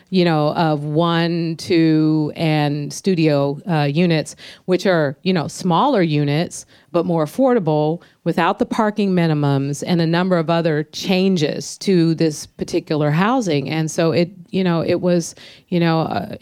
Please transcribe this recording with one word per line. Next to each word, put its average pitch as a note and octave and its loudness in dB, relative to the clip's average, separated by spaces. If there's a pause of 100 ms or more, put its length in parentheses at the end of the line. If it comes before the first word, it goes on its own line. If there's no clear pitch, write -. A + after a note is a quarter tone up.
you F3+ 2
know, D#3 2
of D#3 0
one, E3 0
two, D#3 2
and D3 -2
studio, C#3+ 0
uh, D#3+ 0
units, D#3+ 0 (300)
which F3+ 0
are, D#3 2
you F#3+ 0
know, E3 0
smaller F#3+ 0
units, D3 -2 (240)
but F3 0
more E3 0
affordable D#3+ 0 (220)
without E3+ 0
the B3 0
parking G#3 0
minimums C#3+ 0
and E3+ 2
a D#3+ 0
number F3 0
of E3 0
other E3 0
changes F#3 -2
to E3 2
this D#3 -2
particular D#3+ -2
housing. F3+ 0
And D#3 -2
so E3 0
it, E3+ 0 (200)
you F#3+ -2
know, E3+ 0
it F3 0
was, F3+ 0 (340)
you F3 0
know, E3 2
uh, - -6